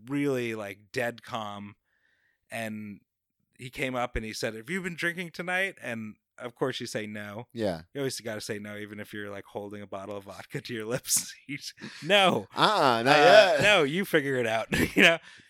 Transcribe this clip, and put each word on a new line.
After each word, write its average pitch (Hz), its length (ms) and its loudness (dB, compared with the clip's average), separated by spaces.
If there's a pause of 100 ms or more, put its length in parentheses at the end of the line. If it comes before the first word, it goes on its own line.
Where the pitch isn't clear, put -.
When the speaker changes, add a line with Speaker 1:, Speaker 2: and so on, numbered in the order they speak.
Speaker 1:
really, 131 480 -2
like, 101 240 -12 (120)
dead 117 320 -4
calm. 101 520 -10 (760)
And 107 500 -10 (560)
he 127 120 -16
came 131 260 -6
up 123 200 -4
and 113 100 -4
he 107 80 -10
said, 113 220 -6
"Have 113 140 -16
you 185 120 -4
been 175 140 -8
drinking 170 360 -6
tonight?" 180 500 -4
And 113 340 -8 (220)
of 123 180 -12
course 131 240 -4
you 147 80 -8
say 110 180 -6
no. 104 480 -12
Speaker 2:
Yeah. 95 300 -2 (100)
Speaker 1:
You 143 80 -6
always 135 180 -4
gotta 107 220 -8
say 110 180 -8
no, 104 180 -12
even 104 220 -12
if 104 140 -12
you're, 104 160 -10
like, 98 160 -12
holding 104 360 -10
a 101 60 -14
bottle 101 300 -10
of 98 80 -12
vodka 98 360 -12
to 123 120 -12
your 110 120 -8
lips. - 540 -4
<laughs> - 80 -20
You 143 100 -10
s-, - 160 -14 (300)
"No. 175 520 4
Speaker 2:
Uh-uh, 147 480 4
not 135 160 6
Speaker 1:
Uh, - 20 8 (320)
Speaker 2:
yet. 143 80 2
Speaker 1:
no, 196 220 6
you 165 220 0
figure 139 300 2
it 123 120 2
out." 110 240 0
<laughs> - 240 0
You 196 80 6
know? 165 140 6 (320)